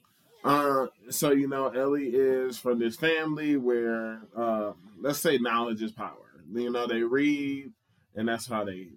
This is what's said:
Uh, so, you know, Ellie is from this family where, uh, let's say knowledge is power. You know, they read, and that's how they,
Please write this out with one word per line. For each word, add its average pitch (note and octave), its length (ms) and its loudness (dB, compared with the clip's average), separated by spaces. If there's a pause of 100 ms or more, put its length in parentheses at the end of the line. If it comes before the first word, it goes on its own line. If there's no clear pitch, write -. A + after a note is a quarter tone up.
(440)
Uh, C#3 420 2 (240)
so, D3 220 2
you C#3 160 4
know, C3+ 200 0
Ellie C3+ 460 0
is C3 440 2
from B2 200 0
this A#2 180 0
family D#3 600 2
where, A#2 640 -2 (160)
uh, A2 360 0 (280)
let's C#3 180 -2
say D3 200 2
knowledge A#2 440 0
is A2 100 -4
power. - 420 -12 (180)
You A#2+ 180 -4
know, A#2+ 160 -2
they A#2 160 -2
read, C#3 720 0 (420)
and A2 140 -4
that's A2+ 180 -4
how A2 180 -4
they, F#2 320 -10